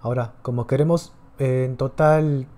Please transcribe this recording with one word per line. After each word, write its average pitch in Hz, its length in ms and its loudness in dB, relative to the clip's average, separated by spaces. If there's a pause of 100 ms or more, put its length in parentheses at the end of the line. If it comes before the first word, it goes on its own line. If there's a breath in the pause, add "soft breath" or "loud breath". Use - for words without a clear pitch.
Ahora, 120 400 -4
como 120 260 -6
queremos, 156 460 0 (240)
eh, 131 320 0
en 127 80 -8
total 147 680 2 (100)